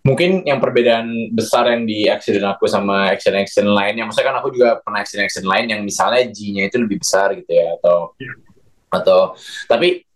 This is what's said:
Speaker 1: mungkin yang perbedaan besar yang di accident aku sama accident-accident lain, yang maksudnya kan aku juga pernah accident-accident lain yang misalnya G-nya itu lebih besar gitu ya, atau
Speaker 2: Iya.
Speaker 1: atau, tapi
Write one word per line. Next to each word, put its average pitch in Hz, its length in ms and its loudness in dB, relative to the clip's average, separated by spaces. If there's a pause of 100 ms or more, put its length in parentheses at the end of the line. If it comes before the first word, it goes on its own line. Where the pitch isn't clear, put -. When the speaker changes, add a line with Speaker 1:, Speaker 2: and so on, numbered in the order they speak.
Speaker 1:
mungkin 170 440 2
yang 135 160 0
perbedaan 117 720 0
besar 120 400 0
yang 117 120 -2
di 104 220 -2
accident 101 460 0
aku 104 160 -2
sama 98 400 0
accident-accident 98 640 0
lain, 101 240 0
yang 113 100 -6
maksudnya 127 260 0
kan 127 80 -2
aku 127 120 -4
juga 120 280 4
pernah 104 200 -6
accident-accident 98 480 -4
lain 104 200 0
yang 107 120 -4
misalnya 107 480 0
G-nya 101 400 -6
itu - 80 -4
lebih 104 240 -2
besar 98 320 2
gitu 90 160 -10
ya, 85 320 0
atau 87 360 2
Speaker 2:
Iya. - 160 -14 (580)
Speaker 1:
atau, - 480 2 (260)
tapi 175 380 0 (140)